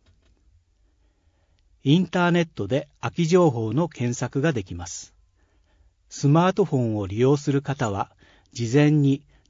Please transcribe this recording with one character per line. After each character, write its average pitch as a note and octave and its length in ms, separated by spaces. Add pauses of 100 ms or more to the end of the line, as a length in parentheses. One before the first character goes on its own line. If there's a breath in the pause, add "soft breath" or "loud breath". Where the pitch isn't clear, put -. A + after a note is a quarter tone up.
(1800)
イ C#3+ 140
ン F#3 80
タ F3 220
ー F3 40
ネ F3 100
ッ E3+ 40
ト G2+ 220
で B2+ 200 (120)
空 B2 120
き F3 140
情 F3 240
報 A2+ 240
の D#3+ 160
検 B2 240
索 C3 280
が D#3 120
で A2 100
き F2+ 120
ま F2 100
す。 - 300 (960)
ス - 180
マ D#3+ 220
ー F#3+ 40
ト G3 100
フ D3+ 120
ォ C3 40
ン A2 180
を G2+ 100
利 G2+ 120
用 C3+ 180
す C#3+ 140
る C#3 120
方 C3 260
は、 G2+ 220 (400 soft breath)
事 A#2 220
前 D3 180
に C#3 320 (260)